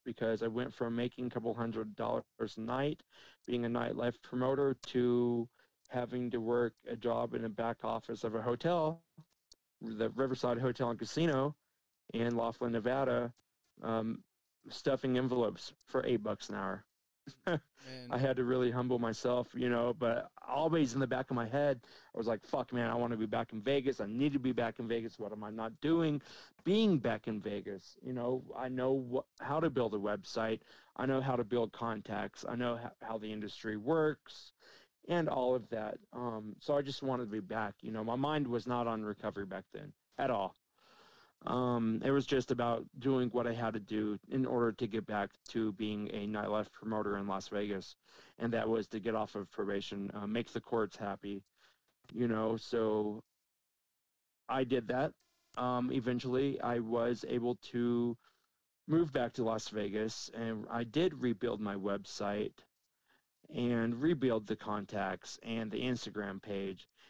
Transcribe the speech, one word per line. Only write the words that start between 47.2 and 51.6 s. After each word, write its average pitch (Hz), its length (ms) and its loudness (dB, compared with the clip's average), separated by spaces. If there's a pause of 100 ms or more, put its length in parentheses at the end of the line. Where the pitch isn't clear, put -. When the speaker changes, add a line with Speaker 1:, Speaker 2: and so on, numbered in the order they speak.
Speaker 1:
Las 95 220 -4
Vegas. 101 480 -4 (420)
And 117 140 -2
that 110 160 0
was 113 200 2
to 110 120 -6
get 110 160 0
off 107 180 -2
of 101 160 -6
probation, 101 640 -4
uh, 104 140 -6
make 117 240 -2
the 113 80 -4
courts 110 360 -2
happy, 101 460 -6 (680)